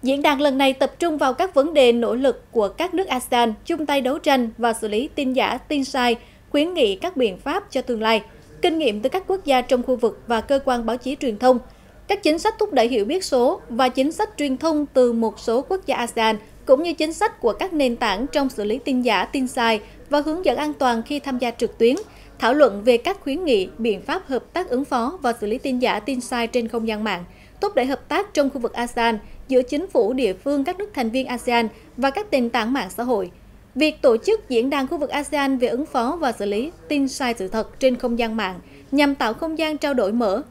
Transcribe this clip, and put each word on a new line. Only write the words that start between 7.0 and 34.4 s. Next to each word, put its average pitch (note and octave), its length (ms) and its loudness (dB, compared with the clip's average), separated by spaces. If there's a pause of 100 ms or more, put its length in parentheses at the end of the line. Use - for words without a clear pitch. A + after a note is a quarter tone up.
biện G#3 200 0
pháp F4 340 -4
cho B3+ 100 -4
tương A#3 200 -4
lai, A3 200 2 (400)
kinh E4 160 2
nghiệm G#3+ 240 0
từ C4 80 0
các F#4+ 180 -4
quốc F#4+ 180 -4
gia C4 160 4
trong B3 220 0
khu B3+ 120 0
vực A3+ 320 -2
và A3+ 140 0
cơ C#4 240 0
quan A#3+ 200 0
báo A3+ 120 -2
chí C4 220 -6
truyền A3+ 180 -2
thông, B3+ 220 4 (480)
các G4+ 160 -2
chính D#4 160 2
sách A4 200 0
thúc G#4 140 0
đẩy A#3+ 140 4
hiểu A#3 180 0
biết E4+ 180 -2
số C4+ 460 2
và B3+ 200 2
chính C4 220 0
sách A4 260 -2
truyền C#4 200 -2
thông D4+ 360 0
từ B3 200 4
một A3+ 260 -2
số A#3+ 220 0
quốc F#4+ 240 -6
gia C4+ 100 -2
asean, A3 420 0 (280)
cũng C#4 180 6
như E4+ 100 -2
chính D#4 200 -2
sách G#4 280 -2
của A3 120 2
các F#4 200 -4
nền C4 220 2
tảng G#3+ 320 -2
trong C#4 220 0
xử G#3+ 140 -6
lý G#3 140 -2
tin B3+ 240 -2
giả, G#3+ 240 2
tin C4 220 -2
sai A#3 320 0 (300)
và D4 160 2
hướng D#4+ 200 -4
dẫn B3+ 120 2
an D4+ 160 -4
toàn A#3+ 300 0
khi D4 160 -6
tham C4+ 180 -6
gia A#3+ 140 -2
trực A3+ 260 -6
tuyến, A#3 180 4 (440)
thảo A#3 140 2
luận G#3 300 4
về A#3+ 140 4
các F4 240 -4
khuyến D4+ 240 -4
nghị, G#3 320 2
biện G#3+ 240 -2
pháp E4 260 -6
hợp B3+ 160 -4 (100)
tác F4+ 160 -4
ứng B3+ 160 -2
phó C#4 360 -2
và A#3+ 200 0
xử G#3 60 -4
lý A3+ 100 -2
tin C4 220 -2
giả, G#3 200 2
tin B3+ 220 -4
sai A#3 260 -4
trên A#3 200 -2
không A3+ 200 -4
gian G#3+ 160 -4
mạng, F#3 200 -4 (380)
thúc G4+ 140 -2
đẩy B3 100 2
hợp C4+ 240 -6
tác G4 240 -2
trong C#4+ 160 2
khu C#4 100 -8
vực A#3+ 140 -4
asean A#3 460 -2 (280)
giữa B3+ 140 4
chính D4 260 -4
phủ, A#3+ 260 2
địa B3 200 0
phương, C#4 300 -2
các F4+ 160 -4
nước G#4 140 -8
thành A#3 160 -2
viên C4 180 -2
asean A#3 400 0 (300)
và C4 120 2
các G#4 220 -4
nền A#3+ 180 2
tảng A#3 240 0
mạng G#3 160 -4
xã A#3 140 -8
hội. G3+ 280 -2 (440)
Việc D4+ 260 0
tổ A#3 160 6
chức G#4+ 320 0